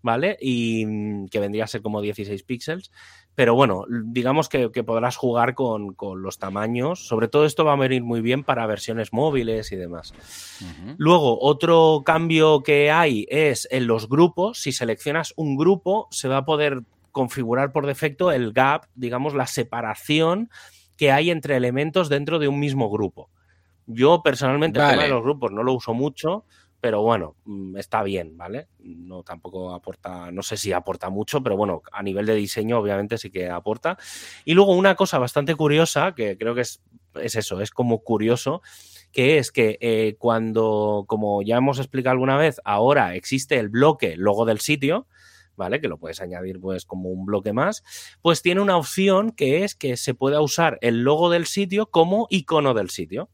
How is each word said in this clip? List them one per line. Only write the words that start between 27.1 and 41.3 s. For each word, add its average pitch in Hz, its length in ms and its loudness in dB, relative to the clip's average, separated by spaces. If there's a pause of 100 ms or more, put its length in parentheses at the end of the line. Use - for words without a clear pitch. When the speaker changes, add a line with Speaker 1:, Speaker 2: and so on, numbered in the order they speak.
Speaker 1:
mm, 98 340 -12
está 110 260 -4
bien, 85 320 -6
¿vale? 92 320 -14 (100)
No, 87 460 -18
tampoco 90 500 -12
aporta, 90 560 -14
no 95 120 -8
sé 107 140 -8
si 98 160 -4
aporta 92 380 -4
mucho, 110 320 -4
pero 107 140 -2
bueno, 98 340 -2
a 101 120 -12
nivel 101 240 -4
de 110 100 2
diseño, 107 420 -2
obviamente, 104 400 -2
sí 95 120 -12
que 90 200 -6
aporta. 107 480 -6 (460)
Y 156 100 0
luego 196 200 6
una 190 200 6
cosa 185 240 0
bastante 143 380 0
curiosa, 156 580 2
que 101 240 -4
creo 117 160 -2
que 123 60 -2
es, - 200 -6 (400)
es 92 140 -6
eso, 101 260 -4
es 107 120 -4
como 120 320 0
curioso, 117 580 -2 (500)
que 143 260 4
es 127 120 -2
que, 110 300 2
eh, 110 380 0
cuando, 110 920 0
como 104 340 -2